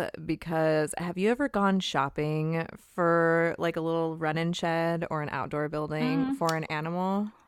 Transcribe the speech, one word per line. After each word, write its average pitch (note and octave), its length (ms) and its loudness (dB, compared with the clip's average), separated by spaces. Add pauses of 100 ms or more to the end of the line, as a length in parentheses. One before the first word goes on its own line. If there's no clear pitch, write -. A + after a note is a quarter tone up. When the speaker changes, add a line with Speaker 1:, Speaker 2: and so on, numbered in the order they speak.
(240)
Speaker 1:
because D#3 760 0
have F3 200 -6
you G3 140 2
ever C4+ 160 0
gone G3 320 2
shopping D#3 880 0 (260)
for, E3 640 4
like, E3+ 180 0
a E3 60 -4
little E3 360 0
run-in D#3+ 360 0
shed E3 560 0
or D#3 140 -2
an D3 80 -4
outdoor D3 380 -2
building D#3 560 0
Speaker 2:
Mm. C4+ 100 -2
Speaker 1:
for E3 180 0
an D#3+ 120 -4
animal? F3+ 640 -2 (160)